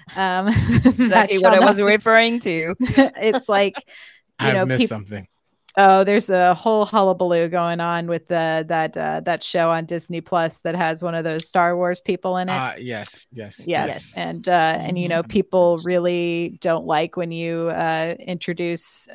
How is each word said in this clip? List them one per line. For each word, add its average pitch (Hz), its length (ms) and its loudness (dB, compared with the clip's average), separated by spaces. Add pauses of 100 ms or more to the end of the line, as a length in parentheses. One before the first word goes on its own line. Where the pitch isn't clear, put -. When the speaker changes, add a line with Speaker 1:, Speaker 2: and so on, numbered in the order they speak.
(160)
Speaker 1:
um, 185 300 -2
<laughs> - 0 -
that 226 400 2
Speaker 2:
Exactly 208 520 4
what 185 140 6
I 190 60 8
Speaker 1:
shall 240 100 8
Speaker 2:
was 202 100 4
Speaker 1:
not 202 80 2
be 208 60 4
Speaker 2:
referring 226 480 4
to. 165 360 -4
Speaker 1:
<laughs> - 40 -14 (400)
It's 220 280 0
like, 202 280 2 (640)
you 135 80 -2
Speaker 3:
I've 131 60 2
Speaker 1:
know, 185 120 2
Speaker 3:
missed 127 140 -2
Speaker 1:
peop- 110 80 2
Speaker 3:
something. 104 400 -10 (500)
Speaker 1:
Oh, 190 260 8
there's 202 260 0
a 180 240 4
whole 214 320 0
hullabaloo 180 600 2
going 170 320 -2
on 170 260 -4
with 170 220 -6
the, 160 380 -2
that, 160 300 -4
uh, 160 300 -4
that 165 160 -4
show 165 260 0
on 165 160 -2
Disney 170 380 -8
Plus 165 380 -4
that 165 140 -6
has 165 300 -4
one 170 100 -4
of 165 80 -4
those 160 240 -4
Star 175 300 2
Wars 175 240 -2
people 185 380 -4
in 185 100 -4
it. 185 40 -4
Speaker 3:
Uh, 131 260 -4
yes, 113 520 -10
yes, 110 360 -16
Speaker 1:
Yes. 151 220 -2
Speaker 2:
Yes. - 280 -12
Speaker 1:
And, 170 320 -8
uh, 185 40 2 (280)
and, 180 180 -6
you 175 80 -4
know, 165 140 -2
Speaker 2:
Mm-hmm. 170 100 -8
Speaker 1:
people 180 540 2
really 175 800 -2
don't 165 240 -2
like 160 320 -2
when 170 120 -6
you, 165 380 -4
uh, 165 500 -4
introduce 170 960 -8